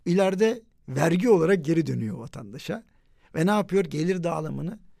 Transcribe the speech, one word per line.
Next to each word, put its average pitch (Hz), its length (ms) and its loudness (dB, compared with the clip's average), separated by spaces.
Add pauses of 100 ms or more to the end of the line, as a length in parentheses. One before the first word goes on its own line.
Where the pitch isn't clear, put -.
ileride 190 560 2 (260)
vergi 165 420 2
olarak 175 340 4
geri 160 220 2
dönüyor 117 320 -4
vatandaşa. 113 640 -12 (500)
Ve 160 120 2
ne 196 40 4
yapıyor? 196 340 2
Gelir 165 380 -2
dağılımını 156 560 -6 (220)